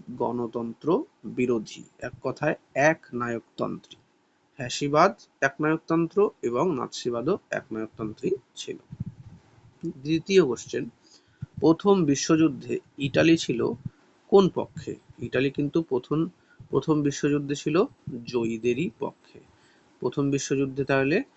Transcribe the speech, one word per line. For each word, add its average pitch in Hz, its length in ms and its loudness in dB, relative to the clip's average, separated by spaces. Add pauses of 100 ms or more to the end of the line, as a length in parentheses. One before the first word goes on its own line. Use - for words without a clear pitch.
(120)
গণতন্ত্র 120 920 -2 (200)
বিরোধী, 120 600 -2 (160)
এক 123 220 -10
কথায় 143 340 -4 (180)
এক 156 400 2
নায়কতন্ত্রী। 117 800 -6 (600)
ফ্যাসিবাদ 147 600 2 (260)
এক 135 200 0
নায়কতন্ত্র 165 680 2 (120)
এবং 135 340 0
নাৎসিবাদও 123 600 -4 (120)
এক - 220 -2
নায়কতন্ত্রী 110 600 -6 (240)
ছিল। - 220 -10 (1080)
দ্বিতীয় 165 600 4
কোশ্চেন, 117 440 -4 (720)
প্রথম 175 460 4
বিশ্বযুদ্ধে 135 720 2 (180)
ইতালি 156 400 4
ছিল 120 300 -2 (600)
কোন 196 220 8
পক্ষে? - 460 -6 (240)
ইতালি 123 320 0
কিন্তু 143 300 -2
প্রথম, 151 460 -2 (420)
প্রথম 151 320 0
বিশ্বযুদ্ধে 143 540 0
ছিল 165 280 0 (420)
জয়ীদেরই 117 640 -2 (100)
পক্ষে। - 400 -12 (600)
প্রথম 139 320 -2
বিশ্বযুদ্ধে 139 520 -2
তাহলে 139 400 2 (140)